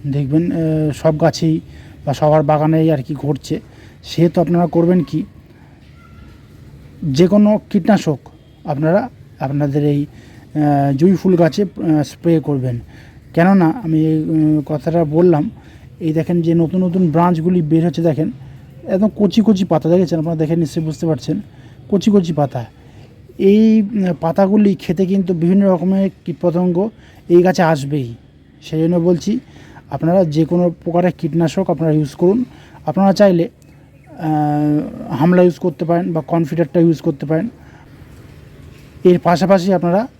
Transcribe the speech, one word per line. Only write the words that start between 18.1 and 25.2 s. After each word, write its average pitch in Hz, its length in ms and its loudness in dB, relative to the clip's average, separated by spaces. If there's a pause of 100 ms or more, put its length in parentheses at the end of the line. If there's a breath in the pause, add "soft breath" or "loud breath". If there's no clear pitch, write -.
একদম 208 300 0
কচি 208 280 0
কচি 196 200 2
পাতা, 160 240 0
দেখেছেন 170 300 2
আপনারা, 160 180 -4
দেখে 160 200 -2
নিশ্চয়ই 165 280 -2
বুঝতে 156 220 -6
পারছেন, 160 340 -4 (480 loud breath)
কচি 202 220 0
কচি 185 220 2
পাতা। 139 320 -4 (720 loud breath)
এই, 220 440 4
উম, 196 380 -2
পাতাগুলি 196 540 2
খেতে 185 320 -2
কিন্তু 185 280 -2